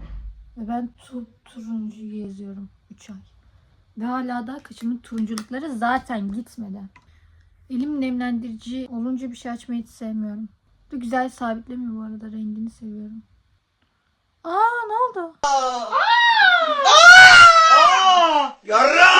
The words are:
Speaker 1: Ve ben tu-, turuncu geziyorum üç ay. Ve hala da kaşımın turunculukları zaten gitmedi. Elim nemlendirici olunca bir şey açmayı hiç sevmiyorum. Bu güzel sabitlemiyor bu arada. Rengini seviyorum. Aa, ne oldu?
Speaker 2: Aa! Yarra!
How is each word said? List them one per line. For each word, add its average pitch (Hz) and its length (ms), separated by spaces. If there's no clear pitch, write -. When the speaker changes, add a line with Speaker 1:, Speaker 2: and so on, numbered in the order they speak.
Speaker 1:
Ve 220 120
ben 240 300
tu-, 247 280
turuncu 214 680
geziyorum 196 580
üç - 200
ay. 196 60
Ve 220 60
hala 247 420
da 269 160
kaşımın 233 360
turunculukları 233 760
zaten 233 600
gitmedi. 208 500
Elim 277 300
nemlendirici 247 920
olunca 247 380
bir 240 60
şey 240 160
açmayı 233 300
hiç - 60
sevmiyorum. 220 600
Bu 269 80
güzel 254 280
sabitlemiyor 240 680
bu 220 80
arada. 220 240
Rengini 220 440
seviyorum. 214 520
Aa, 440 440
ne 427 60
oldu? 392 480
Speaker 2:
Aa! 277 540
Yarra! 285 420